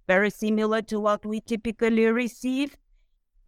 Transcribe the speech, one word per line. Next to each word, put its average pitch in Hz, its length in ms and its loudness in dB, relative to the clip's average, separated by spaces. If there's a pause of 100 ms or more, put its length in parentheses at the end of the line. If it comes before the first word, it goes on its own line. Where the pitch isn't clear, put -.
very 190 240 4
similar 214 520 -2
to 214 180 -4
what 208 260 0
we 220 140 -6
typically 226 640 0
receive. 254 680 -2 (720)